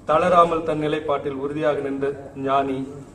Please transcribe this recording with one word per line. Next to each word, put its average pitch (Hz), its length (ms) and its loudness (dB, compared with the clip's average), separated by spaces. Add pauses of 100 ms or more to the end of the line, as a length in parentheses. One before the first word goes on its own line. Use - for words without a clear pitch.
தளராமல் 165 580 4
தன் 151 200 -2
நிலைப்பாட்டில் 147 600 -2
உறுதியாக 143 360 0
நின்ற 139 560 -4
ஞானி 135 520 0 (280)